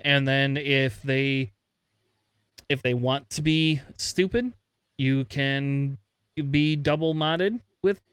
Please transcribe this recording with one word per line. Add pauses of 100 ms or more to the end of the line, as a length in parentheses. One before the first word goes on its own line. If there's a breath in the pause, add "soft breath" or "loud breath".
and
then
if
they, (1160)
if
they
want
to
be (180)
stupid, (460)
you
can (540)
be
double
modded (220)
with, (120)